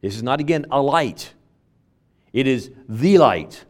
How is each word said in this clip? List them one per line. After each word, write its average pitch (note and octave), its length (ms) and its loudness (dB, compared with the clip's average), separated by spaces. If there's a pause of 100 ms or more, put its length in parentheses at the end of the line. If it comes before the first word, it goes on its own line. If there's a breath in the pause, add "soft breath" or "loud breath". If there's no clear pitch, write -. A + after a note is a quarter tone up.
This G2 140 -8
is A2+ 80 -10
not, B2+ 160 -2
again, D3+ 320 -2
a C#3 100 0
light. C#3+ 520 -2 (1000)
It C3 140 -2
is B2+ 240 -4 (160)
the C#3+ 300 2
light. G2+ 520 2